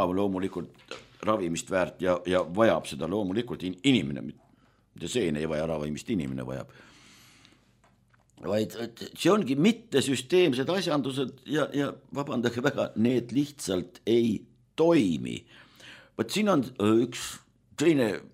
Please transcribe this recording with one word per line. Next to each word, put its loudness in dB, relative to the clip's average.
loomulikult -4
ravimist -2
väärt 0
ja, 2
ja 2
vajab 2
seda -6
loomulikult -4
in-, -8
inimene. 2
Mitte -16
seen 0
ei -4
vaja -4
ravimist, -6
inimene -4
vajab. -10
Vaid, -2
et -10
see 0
ongi 2
mittesüsteemsed 2
asjandused -2
ja, 0
ja 0
vabandage -2
väga, 0
need 0
lihtsalt -2
ei 4
toimi. 2
Vot -4
siin 2
on, 2
öö, 6
üks -8
teine 4